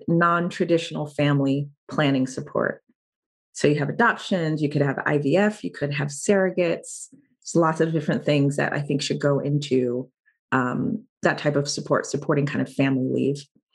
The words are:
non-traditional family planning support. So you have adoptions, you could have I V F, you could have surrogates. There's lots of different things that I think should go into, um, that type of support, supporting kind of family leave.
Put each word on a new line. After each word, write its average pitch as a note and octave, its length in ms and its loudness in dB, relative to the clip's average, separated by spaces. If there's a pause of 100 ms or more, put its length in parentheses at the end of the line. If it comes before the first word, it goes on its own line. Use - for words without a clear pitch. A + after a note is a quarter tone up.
non-traditional E3+ 1000 0
family C#3+ 640 0 (200)
planning C#3 380 2
support. - 560 -4 (720)
So - 140 0
you D3 120 4
have C#3+ 100 -2
adoptions, E3 720 0
you C#3+ 80 0
could C#3+ 140 0
have C3+ 220 -2
I D3 120 0
V C#3+ 180 2
F, G#3 280 2
you - 80 -6
could C#3+ 220 -4
have D3 160 -2
surrogates. F#3 1000 0
There's - 440 -16
lots D#3+ 260 4
of D#3+ 100 2
different D#3 320 0
things C#3+ 340 4
that C#3+ 160 0
I C#3+ 80 -2
think - 200 -2
should D3+ 180 -4
go C#3+ 200 2
into, C3 720 0 (420)
um, C3 540 -2 (180)
that D#3 160 0
type D3 160 -2
of C#3+ 120 0
support, - 380 -2
supporting C#3+ 400 -2
kind C3+ 160 -2
of B2+ 100 -4
family C3+ 400 0
leave. C3 320 -2 (320)